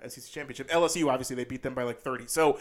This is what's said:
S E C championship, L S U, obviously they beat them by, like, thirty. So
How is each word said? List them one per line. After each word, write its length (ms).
S 160
E 20
C 120
championship, 360
L 160
S 120
U, 120
obviously 280
they 80
beat 180
them 120
by, 100
like, 160
thirty. 260
So 340